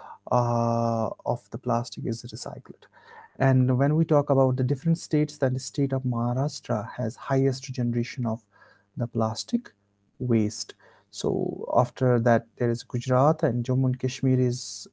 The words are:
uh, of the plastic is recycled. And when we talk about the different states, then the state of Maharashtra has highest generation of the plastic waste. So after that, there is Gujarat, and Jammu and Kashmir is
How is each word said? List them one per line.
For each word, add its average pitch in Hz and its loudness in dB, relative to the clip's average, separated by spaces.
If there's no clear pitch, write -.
uh, 117 0
of 120 -6
the 120 -8
plastic 120 -4
is 117 -4
recycled. - -14
And 131 4
when 143 2
we 160 4
talk 147 2
about 131 4
the 127 0
different 147 0
states, 151 -2
then 131 2
the 131 -4
state 139 -2
of 135 -2
Maharashtra 120 -2
has 117 -6
highest 135 0
generation 120 -2
of 117 -4
the 123 -2
plastic 113 -4
waste. 113 0
So - -4
after 123 2
that, 113 4
there 120 0
is 117 -2
Gujarat, 127 2
and 120 0
Jammu 131 2
and 123 0
Kashmir 131 0
is 123 -2